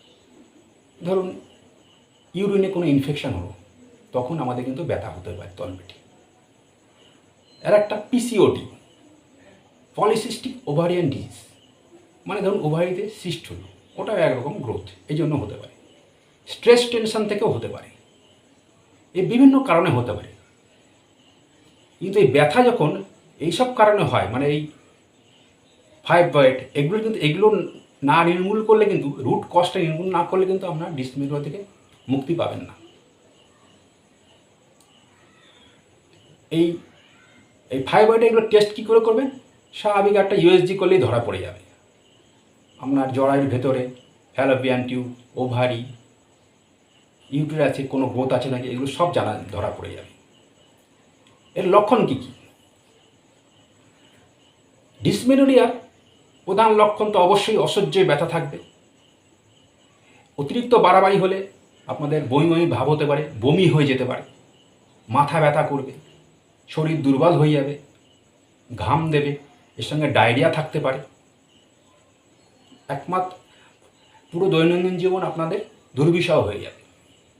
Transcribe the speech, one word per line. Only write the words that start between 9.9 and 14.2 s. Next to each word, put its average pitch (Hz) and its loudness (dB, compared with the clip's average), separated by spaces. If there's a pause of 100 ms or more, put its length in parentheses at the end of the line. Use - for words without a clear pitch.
পলিসিস্টিক - -4
ওভারিয়ান 165 0
ডিজিজ, 98 -8 (920)
মানে 196 -6
ধরুন 190 -2
ওভারিতে 180 -2 (120)
সিস্ট - -10
হলো, - -16
ওটাও 208 -6
একরকম 147 -2